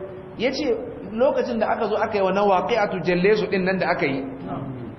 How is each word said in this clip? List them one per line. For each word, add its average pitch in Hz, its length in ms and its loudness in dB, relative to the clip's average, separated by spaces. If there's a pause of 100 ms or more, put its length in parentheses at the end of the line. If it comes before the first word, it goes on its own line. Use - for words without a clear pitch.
(380)
Ya 247 140 0
ce 262 240 0 (360)
lokacin 247 480 2
da 214 100 2
aka 226 180 0
zo 208 80 0
aka 208 220 0
yi 196 60 4
wannan 190 240 4
waqi'atu 190 560 2
jallesu 180 460 4
din 196 140 0
nan 190 140 2
da 165 140 0
aka 180 140 0
yi. 135 180 -2 (760)